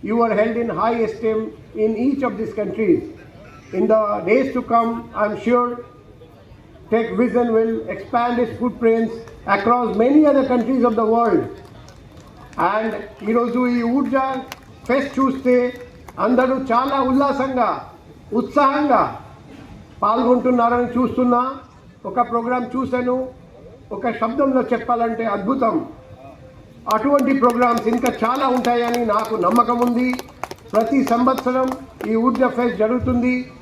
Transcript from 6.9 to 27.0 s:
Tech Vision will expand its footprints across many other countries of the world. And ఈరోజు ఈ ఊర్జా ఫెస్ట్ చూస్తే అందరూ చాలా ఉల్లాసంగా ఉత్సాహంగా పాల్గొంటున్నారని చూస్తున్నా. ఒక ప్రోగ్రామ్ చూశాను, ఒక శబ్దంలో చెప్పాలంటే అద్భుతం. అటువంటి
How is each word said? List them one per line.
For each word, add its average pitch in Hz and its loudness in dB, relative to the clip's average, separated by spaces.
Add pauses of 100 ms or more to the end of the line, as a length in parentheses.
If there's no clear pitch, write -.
Tech 220 2 (140)
Vision 240 2
will 226 2 (220)
expand 240 -2
its 226 0
footprints 226 0 (320)
across 226 2 (180)
many 294 6
other 277 4
countries 240 2
of 233 2
the 220 2
world. 226 2 (1300)
And 220 -2 (380)
ఈరోజు 240 0 (180)
ఈ 240 -2 (160)
ఊర్జా 262 0 (640)
ఫెస్ట్ 277 0
చూస్తే 262 2 (680)
అందరూ 254 2 (140)
చాలా 269 0 (120)
ఉల్లాసంగా 262 0 (640)
ఉత్సాహంగా 277 2 (840)
పాల్గొంటున్నారని 240 2
చూస్తున్నా. 247 0 (540)
ఒక 190 -8
ప్రోగ్రామ్ 240 -2 (120)
చూశాను, 247 -2 (640)
ఒక 226 -4
శబ్దంలో 262 0
చెప్పాలంటే 233 -2
అద్భుతం. 214 -2 (1080)
అటువంటి 269 2